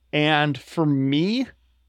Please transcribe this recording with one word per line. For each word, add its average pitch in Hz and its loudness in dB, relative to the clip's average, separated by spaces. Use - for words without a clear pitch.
And 151 2
for - -4
me, 151 0